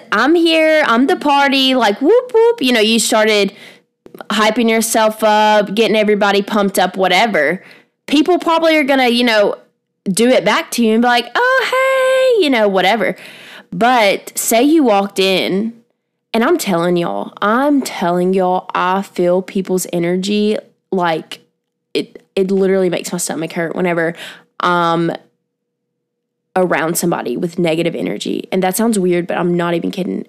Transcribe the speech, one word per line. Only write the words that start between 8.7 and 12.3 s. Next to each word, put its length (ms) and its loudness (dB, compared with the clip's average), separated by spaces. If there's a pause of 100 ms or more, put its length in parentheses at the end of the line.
are 80 2
gonna, 240 2
you 160 0
know, 320 2 (500)
do 220 2
it 160 2
back 280 0
to 120 -2
you 100 2
and 80 2
be 60 2
like, 280 0
"Oh, 1040 0